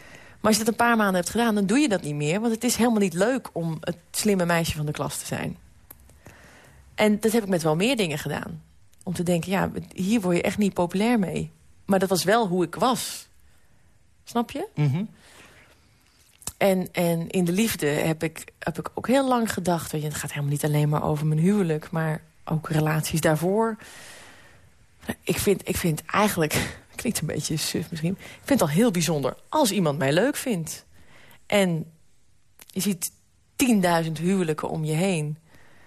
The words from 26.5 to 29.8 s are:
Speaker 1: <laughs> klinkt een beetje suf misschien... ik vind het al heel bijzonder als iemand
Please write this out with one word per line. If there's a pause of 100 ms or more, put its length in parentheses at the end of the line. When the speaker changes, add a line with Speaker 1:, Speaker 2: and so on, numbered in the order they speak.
Speaker 1:
<laughs>
klinkt
een
beetje
suf
misschien...
ik (180)
vind
het
al
heel
bijzonder (140)
als
iemand